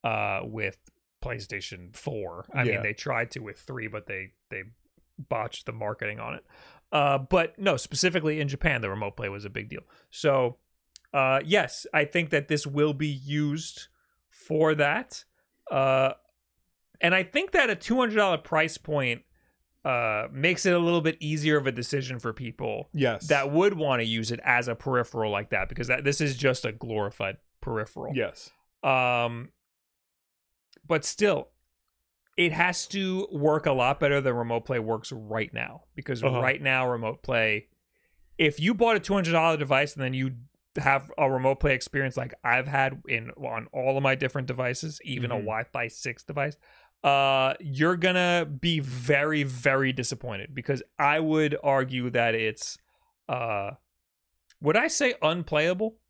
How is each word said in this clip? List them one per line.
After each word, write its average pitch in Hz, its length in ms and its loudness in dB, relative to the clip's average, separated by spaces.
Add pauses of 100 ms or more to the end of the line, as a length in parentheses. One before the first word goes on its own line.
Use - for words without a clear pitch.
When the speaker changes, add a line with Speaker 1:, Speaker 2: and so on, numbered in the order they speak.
Speaker 1:
uh, 104 400 -2
with 107 360 -6 (440)
PlayStation 98 720 -10
four. 95 580 -8
I 131 100 0
mean, 113 100 0
Speaker 2:
Yeah. 101 80 -2
Speaker 1:
they 104 100 -2
tried 117 400 -4
to - 80 -12
with 104 200 -14
three, 123 280 -12
but 104 180 -12
they, 95 260 -10 (180)
they 95 140 -10 (540)
botched 117 480 -8
the 120 60 -8
marketing 107 480 -6
on 117 140 -8
it. - 100 -16 (460)
Uh, 143 280 2
but 165 400 0
no, 190 180 2
specifically 156 640 0
in 143 80 0
Japan, 135 340 0
the 98 80 -4
remote 101 260 -6
play 110 140 -6
was 101 160 -10
a 98 40 -8
big 107 200 -10
deal. - 120 -10 (280)
So, 131 480 2 (560)
uh, 135 300 4
yes, 165 500 0
I 151 100 4
think 165 260 -2
that 147 180 0
this 151 180 0
will 147 260 2
be 147 160 -2
used 147 800 -4 (400)
for 156 460 0
that. 151 500 0 (460)
Uh, 135 420 4 (880)
and 170 140 4
I 190 80 4
think 302 300 -2
that 277 180 4
a 190 60 0
two 226 200 -2
hundred 233 200 2
dollar 190 220 4
price 160 380 0
point, 135 460 -2 (640)
uh, 117 460 0
makes 160 360 0
it 180 80 6
a 175 40 4
little 170 220 2
bit 160 180 0
easier 151 380 2
of 139 100 2
a 135 60 0
decision 127 480 -4
for 113 120 -6
people 110 600 -8
Speaker 2:
Yes. 127 360 0
Speaker 1:
that 143 220 2
would 185 240 4
wanna 139 300 0
use 113 260 -2
it 120 140 -4
as 123 240 2
a 117 80 -2
peripheral 117 560 0
like 104 180 -2
that, 95 180 0
because 117 200 -6
that, 131 160 0
this 139 160 2
is 139 160 0
just 127 280 0
a 117 80 0
glorified 104 680 -4 (220)
peripheral. 117 540 -6
Speaker 2:
Yes. 110 360 -4 (340)
Speaker 1:
Um, 123 680 0 (1400)
but 160 180 0
still, 190 440 0 (880)
it 170 160 2
has 175 360 -2
to 190 440 -2
work 151 340 2
a 147 60 4
lot 131 260 2
better 143 220 2
than 131 140 0
remote 117 320 -2
play 127 120 -2
works 110 320 -4
right 110 420 -6
now, 117 300 -8 (140)
because 123 260 -6
Speaker 2:
Uh-huh. 127 180 2
Speaker 1:
right 139 220 0
now, 131 260 2
remote 113 360 -4
play, 110 420 0 (720)
if 147 220 2
you 202 140 2
bought 226 220 4
a 190 40 0
two 190 140 -2
hundred 170 180 2
dollar 160 240 4
device 143 380 0
and 135 100 -6
then 127 100 -2
you 131 220 -2 (400)
have 135 420 2
a 143 120 6
remote 131 260 2
play 143 180 4
experience 135 420 -2
like 123 180 -6 (100)
I've 127 240 2
had 135 400 0
in, 117 240 -4
on 117 400 -6
all 135 240 2
of 139 80 0
my 135 100 4
different 135 320 -2
devices, 127 580 -4
even 123 280 -4
a - 20 -2
Speaker 2:
Mm-hmm. 104 120 -2
Speaker 1:
Wi-Fi 117 420 -4
six - 360 -10
device, 147 320 -4 (480)
uh, 135 560 4
you're 151 360 2
gonna 175 500 2
be 156 340 0
very, 139 640 2
very 135 500 2
disappointed, 123 600 -6
because 135 280 -4 (160)
I 147 220 4
would 156 420 2
argue 131 480 2
that 117 240 4
it's, 110 440 -4 (500)
uh, 113 440 -2 (880)
would 156 160 2
I 262 120 2
say 254 320 0
unplayable? 175 760 0 (120)